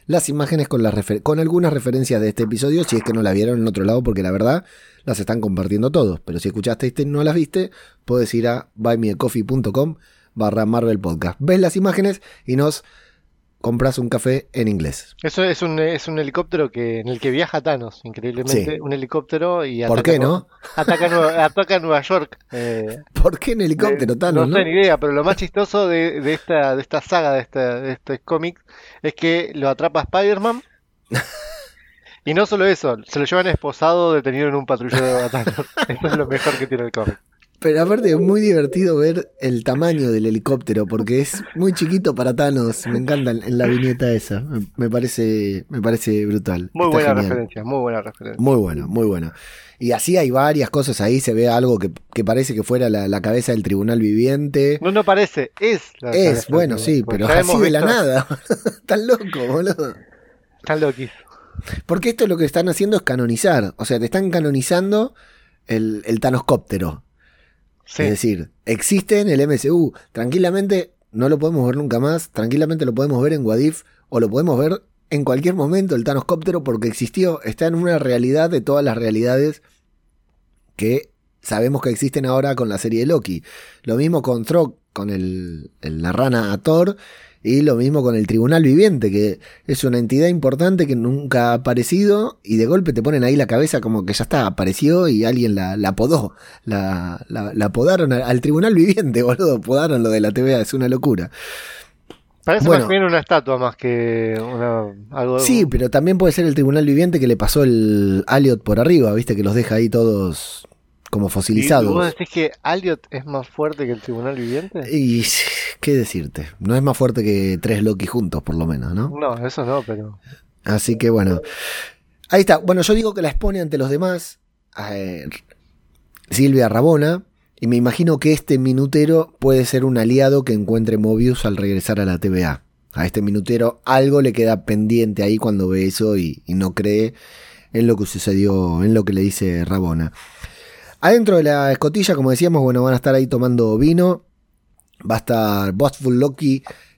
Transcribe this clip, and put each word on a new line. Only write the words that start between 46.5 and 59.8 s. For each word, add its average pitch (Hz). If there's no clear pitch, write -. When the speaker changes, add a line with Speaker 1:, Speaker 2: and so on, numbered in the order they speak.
Speaker 2:
Muy 175
Speaker 1:
Está 156
Speaker 2:
buena 151
Speaker 1:
genial. 131
Speaker 2:
referencia, 110
muy 131
buena 117
referencia. 110
Speaker 1:
Muy 131
bueno, 78
muy 110
bueno. 85
Y 120
así 139
hay 135
varias 135
cosas 139
ahí. 123
Se 120
ve 117
algo 120
que, 90
que 113
parece 123
que 107
fuera 123
la, 101
la 101
cabeza 120
del 110
tribunal 104
viviente. 139
Speaker 2:
No, 175
no 208
parece, 190
es 214
la 123
Speaker 1:
Es, 120
Speaker 2:
cabeza 160
del 131
Speaker 1:
bueno, 156
Speaker 2:
tribunal. 110
Speaker 1:
sí, 127
Speaker 2:
Porque 107
Speaker 1:
pero 107
Speaker 2:
ya 170
hemos 180
Speaker 1:
así 220
de 160
la 151
Speaker 2:
visto 214
Speaker 1:
nada. 131
<laughs> -
Están 214
locos, 180
boludo. 151